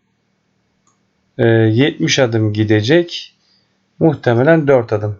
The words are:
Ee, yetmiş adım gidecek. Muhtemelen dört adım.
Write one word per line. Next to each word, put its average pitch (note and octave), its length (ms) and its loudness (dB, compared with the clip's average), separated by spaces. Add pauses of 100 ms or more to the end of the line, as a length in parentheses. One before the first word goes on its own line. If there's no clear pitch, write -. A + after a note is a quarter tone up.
(1400)
Ee, A#2+ 100 2
yetmiş A2+ 680 0
adım A2+ 340 0
gidecek. A2 840 -2 (680)
Muhtemelen C#3+ 680 0
dört B2 240 0
adım. G#2 260 -4